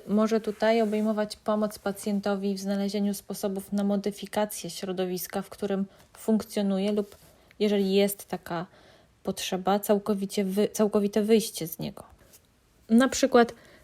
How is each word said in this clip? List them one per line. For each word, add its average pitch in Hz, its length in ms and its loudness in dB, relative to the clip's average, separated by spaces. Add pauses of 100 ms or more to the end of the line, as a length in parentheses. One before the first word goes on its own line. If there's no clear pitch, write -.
może 214 320 2
tutaj 220 420 2
obejmować 214 540 0
pomoc 214 420 -2
pacjentowi 202 760 -2
w 190 60 -8
znalezieniu 202 540 -2
sposobów 196 580 -6
na 202 120 0
modyfikację 202 880 -2
środowiska, 185 720 -4
w - 60 -12
którym 196 380 -4 (300)
funkcjonuje 202 760 0
lub, 208 240 -2 (420)
jeżeli 202 360 2
jest 202 340 2
taka 175 380 -6 (560)
potrzeba, 190 560 0
całkowicie 202 640 0
wy-, 190 240 0
całkowite 208 540 2
wyjście 214 440 2
z - 120 -12
niego. - 260 -10 (840)
Na 240 180 6
przykład 240 460 4 (300)